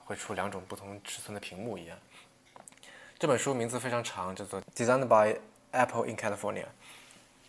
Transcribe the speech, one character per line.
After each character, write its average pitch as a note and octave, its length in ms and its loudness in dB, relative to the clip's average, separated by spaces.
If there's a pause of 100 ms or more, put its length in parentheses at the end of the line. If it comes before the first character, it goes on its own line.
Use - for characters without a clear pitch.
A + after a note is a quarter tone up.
会 G#2 100 -8
出 - 200 -8
两 F#2 160 -2
种 F#2+ 180 -8
不 G#2 80 -10
同 G2+ 260 -12
尺 - 200 -10
寸 - 100 -8
的 G#2 80 -8
屏 F2+ 160 -12
幕 G#2 220 -6
一 E2 80 -14
样。 E2 120 -14 (1200)
这 - 80 0
本 C3 120 6
书 C#3 160 0
名 A#2 120 0
字 B2 140 -4
非 B2+ 80 -4
常 A#2+ 160 0
长， F#2 320 -6
叫 G2+ 80 -8
做 F#2+ 160 -6 (140)
“Designed B2+ 320 4
by G#2+ 340 8 (300)
Apple B2 360 2
in A2+ 80 -4
California”。 G2+ 520 -4 (840)